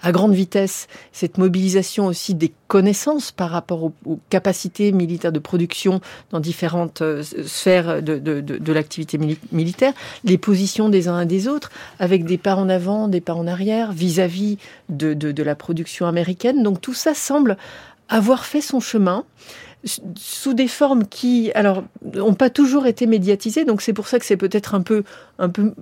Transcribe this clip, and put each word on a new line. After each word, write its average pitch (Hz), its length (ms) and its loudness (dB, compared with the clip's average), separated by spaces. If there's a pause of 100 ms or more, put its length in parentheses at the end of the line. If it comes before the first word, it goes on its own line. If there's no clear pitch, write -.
à 175 80 0
grande 190 240 4
vitesse, 190 540 0 (240)
cette - 260 -6
mobilisation 185 680 2
aussi 180 280 -4
des 160 180 0 (140)
connaissances 208 640 2
par 175 200 -6
rapport 170 340 -4
aux, 156 80 -2 (120)
aux 160 140 -4 (100)
capacités 196 640 0
militaires 175 400 0
de 156 80 -2
production 180 640 -2 (320)
dans 165 80 -2
différentes, 165 600 -4
euh, 151 220 -2
sphères 160 800 0
de, 156 160 -2
de, 147 220 -2
de, 143 180 -6
de 156 140 -2
l'activité 156 460 -4
mili-, 156 200 -2 (140)
militaire, 175 400 0 (320)
les 185 120 4
positions 196 520 2
des 190 180 4
uns 175 140 -2
et 175 60 0
des 185 200 0
autres, 285 240 -4 (300)
avec 180 240 2
des 175 120 0
pas 190 200 0
en 190 120 2
avant, 190 380 0
des 185 140 0
pas 175 140 -4
en 170 120 -4
arrière, 208 460 -2
vis-à-vis 180 680 0 (300)
de, 151 260 -2
de, 147 160 -4
de 147 140 -2
la 147 100 -2
production 165 540 -6
américaine. 180 560 0
Donc 196 160 0
tout 254 140 -8
ça 302 200 0
semble 269 420 0 (520)
avoir 226 380 2
fait 294 160 -2
son 269 180 -2
chemin 202 460 0 (580)
s-, - 160 -8 (180)
sous - 360 -4
des 254 120 2
formes 254 400 2
qui, 240 480 0
alors, 196 300 2 (320)
ont 208 160 4
pas 254 160 4
toujours 269 380 4
été 240 200 2
médiatisées, 214 600 2
donc 214 160 2
c'est 226 100 0
pour 202 160 -6
ça 247 100 2
que 233 60 -8
c'est 196 140 2
peut-être 202 360 -2
un 196 60 2
peu, 208 240 0 (340)
un 180 120 0
peu 208 320 0